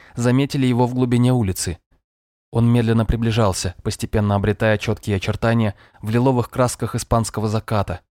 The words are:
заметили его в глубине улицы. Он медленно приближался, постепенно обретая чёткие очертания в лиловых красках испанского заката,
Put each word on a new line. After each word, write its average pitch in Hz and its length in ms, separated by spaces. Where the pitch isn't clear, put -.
заметили 131 500
его 123 220
в 123 80
глубине 123 380
улицы. 95 460
Он 117 180
медленно 113 340
приближался, 110 800
постепенно 104 540
обретая 104 420
чёткие - 380
очертания 110 580
в 107 100
лиловых 120 400
красках - 440
испанского 110 540
заката, 104 520